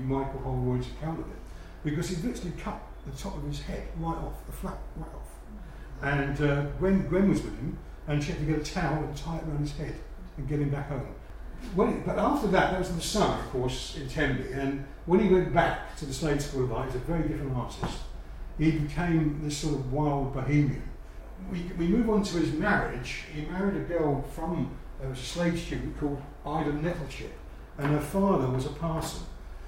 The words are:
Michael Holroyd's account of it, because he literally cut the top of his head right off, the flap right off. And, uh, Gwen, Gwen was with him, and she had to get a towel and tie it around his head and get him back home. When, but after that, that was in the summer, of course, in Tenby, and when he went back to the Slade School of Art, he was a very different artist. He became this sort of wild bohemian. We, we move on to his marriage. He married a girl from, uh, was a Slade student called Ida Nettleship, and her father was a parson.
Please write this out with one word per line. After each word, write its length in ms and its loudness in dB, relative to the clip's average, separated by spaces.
Michael 340 0
Holroyd's 480 0
account 320 -6
of 80 -6
it, 100 -10
because 240 0
he 80 -2
literally 320 -4
cut 240 -6
the 60 -10
top 240 -6
of 80 -6
his 160 -4
head 260 -6
right 180 -2
off, 300 -6
the 80 -10
flap 260 -6
right 180 -8
off. 160 -10
And, 400 0
uh, 200 4
Gwen, 300 6
Gwen 200 6
was 140 4
with 160 -6
him, 180 -4
and 160 2
she 80 -2
had 80 -2
to 60 0
get 120 4
a 60 0
towel 400 0
and 140 -4
tie 180 -4
it 80 -4
around 160 -2
his 160 -2
head 180 -4
and 100 -4
get 120 2
him 100 2
back 180 -2
home. 180 -2
When, 280 4
but 140 0
after 300 4
that, 240 6
that 80 0
was 100 -2
in 60 -2
the 60 -2
summer, 320 2
of 160 -4
course, 480 -2
in 100 -6
Tenby, 460 0
and 320 -2
when 140 8
he 80 6
went 260 8
back 440 4
to 80 -6
the 80 -4
Slade 280 2
School 220 0
of 80 0
Art, 180 0
he 80 -2
was 60 -4
a 20 -6
very 220 2
different 300 -2
artist. 420 -4
He 140 6
became 720 2
this 140 -2
sort 180 0
of 160 -2
wild 420 2
bohemian. 500 4
We, 120 -4
we 100 2
move 220 6
on 140 6
to 140 0
his 160 4
marriage. 800 0
He 80 -4
married 340 0
a 80 -2
girl 380 2
from, 560 -4
uh, 60 -4
was 100 -6
a 40 -8
Slade 340 0
student 420 -4
called 220 0
Ida 260 0
Nettleship, 600 -4
and 100 0
her 120 4
father 500 4
was 160 0
a 40 -4
parson. 540 -4